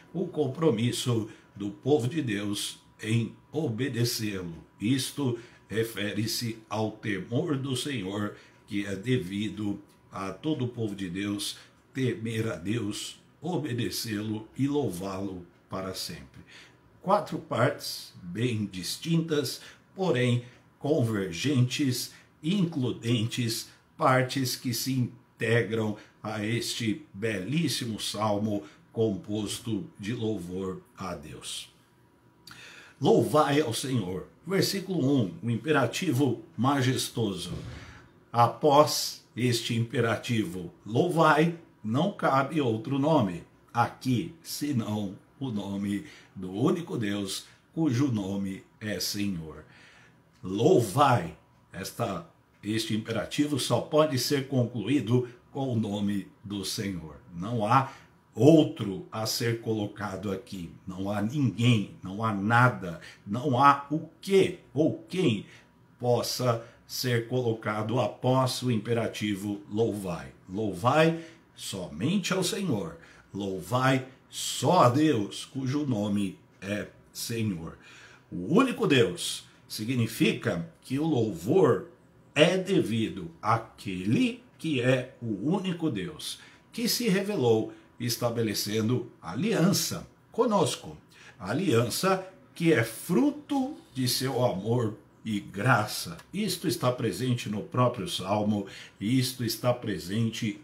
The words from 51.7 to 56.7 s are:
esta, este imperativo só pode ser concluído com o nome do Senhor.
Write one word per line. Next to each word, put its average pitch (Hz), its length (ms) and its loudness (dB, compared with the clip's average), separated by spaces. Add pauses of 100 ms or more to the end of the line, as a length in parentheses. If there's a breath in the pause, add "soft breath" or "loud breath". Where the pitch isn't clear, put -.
esta, 95 560 -6 (340)
este 110 320 -2
imperativo 113 640 -2
só 123 220 0
pode 151 380 4
ser 135 300 0
concluído 117 800 2 (240 loud breath)
com 135 200 -4
o 113 60 0
nome 101 500 -2 (140)
do 98 220 -6
Senhor. 90 520 -6 (180)